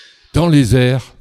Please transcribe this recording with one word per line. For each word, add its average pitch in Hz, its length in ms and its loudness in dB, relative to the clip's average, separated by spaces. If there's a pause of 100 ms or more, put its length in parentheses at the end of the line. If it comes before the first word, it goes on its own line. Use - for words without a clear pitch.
(340)
dans 170 160 0
les 135 260 2
airs, 127 460 -2